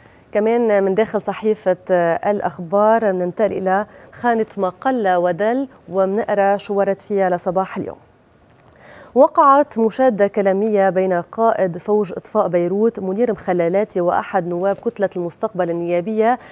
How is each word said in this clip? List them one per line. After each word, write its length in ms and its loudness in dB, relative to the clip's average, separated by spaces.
كمان 520 2
من 120 0
داخل 260 0
صحيفة 560 -2
الأخبار 800 0
ننتقل 400 -2
إلى 340 -2
خانة 340 -2
ما 120 -2
قل 460 0
ودل، 520 0
ومنقرأ 680 0
شو 160 -8
ورد 260 0
فيها 300 -2
لصباح 480 -2
اليوم. 200 -10
وقعت 600 4
مشادة 500 2
كلامية 640 0
بين 240 0
قائد 640 0
فوج 340 -2
إطفاء 360 -2
بيروت 520 0
منير 320 -2
مخللاتي 720 -2
وأحد 460 -2
نواب 280 -2
كتلة 400 -4
المستقبل 540 -4
النيابية 720 0